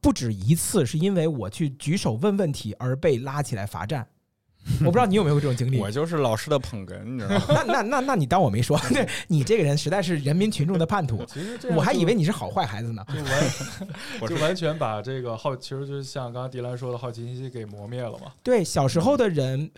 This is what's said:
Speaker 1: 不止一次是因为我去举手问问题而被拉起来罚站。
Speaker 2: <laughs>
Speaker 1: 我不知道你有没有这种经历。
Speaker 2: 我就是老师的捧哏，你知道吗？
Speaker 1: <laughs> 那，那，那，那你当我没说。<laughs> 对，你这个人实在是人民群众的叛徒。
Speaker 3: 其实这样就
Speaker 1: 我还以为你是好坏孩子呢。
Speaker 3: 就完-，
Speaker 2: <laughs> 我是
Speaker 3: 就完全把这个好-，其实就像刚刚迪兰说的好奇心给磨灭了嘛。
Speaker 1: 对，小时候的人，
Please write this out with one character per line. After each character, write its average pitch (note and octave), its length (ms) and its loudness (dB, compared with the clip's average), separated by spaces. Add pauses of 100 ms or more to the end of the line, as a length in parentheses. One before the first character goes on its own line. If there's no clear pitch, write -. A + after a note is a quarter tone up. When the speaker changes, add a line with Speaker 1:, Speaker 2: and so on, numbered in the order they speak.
Speaker 1:
不 C#4+ 100 6
止 B2 220 0
一 G#2 220 4
次 E3 300 2
是 D#3+ 120 -2
因 F#3+ 160 2
为 E3 140 2
我 A#2+ 220 -2
去 D#3 220 -2
举 C#3+ 260 -2
手 D#3 160 0
问 F#3 240 2
问 F#3 140 2
题 C3+ 280 -6
而 B2+ 160 0
被 D3+ 220 2
拉 C#3 260 -4
起 - 120 -4
来 G2 100 -4
罚 F2+ 200 -6
站。 B2 220 -4 (580)
Speaker 2:
<laughs> - 140 0
Speaker 1:
我 D#3+ 60 4
不 F3 60 6
知 F3+ 60 6
道 B3 80 6
你 F#3+ 100 4
有 G#3 100 6
没 D3 40 4
有 D3 120 4
这 C#3+ 40 0
种 C3 80 2
经 B2 160 0
历。 C3 80 2
Speaker 2:
我 G2+ 140 0
就 C#3+ 140 0
是 E3+ 120 -2
老 A#2+ 200 2
师 - 120 -6
的 D3 80 4
捧 G2 300 -6
哏， G2 160 -12
你 B2+ 160 -8
知 G#2 80 -6
道 G3 80 0
吗？ G3 140 2
Speaker 1:
<laughs> - 180 4
那， B3+ 140 2
那， - 0 -
那， B3 180 0
那 C4+ 160 0
你 D#3+ 100 2
当 F3 160 4
我 C#3+ 80 4
没 G#2 120 0
说。 D3 220 2
<laughs> - 100 -4
对， B3+ 120 2 (220)
你 D3+ 160 2
这 G#3 140 2
个 G3 60 4
人 C#3+ 140 2
实 D3 120 -2
在 F#3+ 120 0
是 F3 160 0
人 C#3 160 0
民 G3 160 4
群 D3+ 160 0
众 F3+ 140 2
的 E3 60 4
叛 F#3 200 0
徒。 A2+ 200 -2
Speaker 3:
其 - 160 -10
实 A3+ 180 -8
这 - 80 -10
样 F3 80 2
就 - 0 -
Speaker 1:
我 D#3 60 4
还 F#3 100 4
以 A3+ 140 4
为 G#3 100 4
你 F#3 80 4
是 D#3+ 80 4
好 F#2 180 -4
坏 F3 160 0
孩 G#2 160 -6
子 A#2 120 -4
呢。 G2 160 -8
Speaker 3:
就 C#3 60 -6
完-， D3+ 280 0 (480)
Speaker 2:
<laughs> A3 300 -10
我 - 60 -4
是 E3+ 60 -2
Speaker 3:
就 D#3 80 0
完 D#3+ 140 2
全 E3 240 -2
把 A2 220 -2
这 C3 200 -6
个 A#2+ 140 -6
好-， C3+ 220 -4
其 - 120 -14
实 C#3 160 -6
就 C#3 160 -8
像 C3 300 -8
刚 B2 100 -8
刚 B2+ 80 -6
迪 B2+ 120 -8
兰 B2 160 -6
说 B2 160 -6
的 A#2+ 40 -6
好 A#2+ 140 -8
奇 A#2 240 -10
心 C3 140 -10
给 A#2+ 160 -10
磨 G#2 200 -14
灭 B2 160 -8
了 A2+ 180 -6
嘛。 - 120 -16 (100)
Speaker 1:
对， B3 220 2
小 D3+ 240 2
时 C3 140 2
候 C#4 160 4
的 A#3+ 100 4
人， C#3+ 500 0